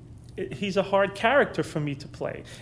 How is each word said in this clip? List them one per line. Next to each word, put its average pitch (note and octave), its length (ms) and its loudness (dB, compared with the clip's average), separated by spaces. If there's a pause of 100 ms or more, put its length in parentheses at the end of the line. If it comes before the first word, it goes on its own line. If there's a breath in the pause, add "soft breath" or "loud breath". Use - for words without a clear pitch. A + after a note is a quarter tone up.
(380)
uh, F#3 60 -4 (120)
he's G3 220 -2
a F#3+ 60 4
hard G3 320 2
character A#3 480 4
for - 160 -4
me D3 160 -2
to D3 120 -12
play. - 360 -8 (180 loud breath)